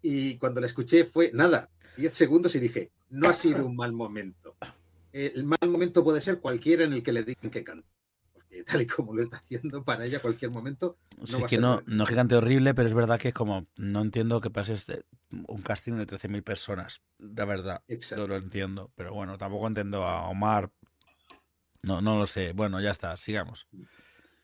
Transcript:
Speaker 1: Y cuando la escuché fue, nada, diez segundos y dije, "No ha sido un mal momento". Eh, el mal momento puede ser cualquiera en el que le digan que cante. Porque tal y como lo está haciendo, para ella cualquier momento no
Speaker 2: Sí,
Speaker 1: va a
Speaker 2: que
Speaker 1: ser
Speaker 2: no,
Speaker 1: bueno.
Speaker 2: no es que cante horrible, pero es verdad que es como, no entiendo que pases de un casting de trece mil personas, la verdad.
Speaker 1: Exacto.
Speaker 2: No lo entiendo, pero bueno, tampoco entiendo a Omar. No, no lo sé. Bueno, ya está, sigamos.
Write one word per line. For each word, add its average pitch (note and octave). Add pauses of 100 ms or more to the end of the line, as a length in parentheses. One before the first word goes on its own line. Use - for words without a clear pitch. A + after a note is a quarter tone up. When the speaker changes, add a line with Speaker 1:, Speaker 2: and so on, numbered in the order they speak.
Speaker 1:
Y C3+
cuando B2
la B2
escuché D#3+
fue, E3+
nada, E3 (260)
diez D#3
segundos D3+
y -
dije, A#2 (200)
"No C#3
ha E3+
sido D3
un B2
mal A#2+
momento". G#2 (560)
Eh, C#3
el C3+
mal E3
momento F3
puede D3+
ser F#3
cualquiera D3
en D3
el A#2+
que B2+
le A#2+
digan A#2
que G#2
cante. E2 (460)
Porque -
tal -
y A#2+
como A2+
lo A2+
está A#2+
haciendo, C3+
para A#2
ella C3
cualquier A#2
momento C#3 (200)
no -
Speaker 2:
Sí, A#2+
Speaker 1:
va B2+
a B2+
Speaker 2:
que B2+
Speaker 1:
ser A2+
Speaker 2:
no, B2
Speaker 1:
bueno. A2
Speaker 2:
no G#2+
es G#2+
que A#2
cante B2
horrible, C3
pero A#2+
es A2
verdad A#2
que C#3
es A#2
como, G2+
no G2+
entiendo A2+
que A2
pases G2+
de - (420)
un G#2
casting A2+
de G#2+
trece G2
mil G2+
personas, F#2+ (180)
la G#2
verdad. F#2+
Speaker 1:
Exacto. G#2
Speaker 2:
No -
lo G2
entiendo, F#2+
pero F#2
bueno, G2
tampoco G2
entiendo G2+
a F2
Omar. G2+ (1120)
No, F#2
no G#2+
lo G2+
sé. F2+
Bueno, G2
ya G2+
está, F2
sigamos. G#2+ (760)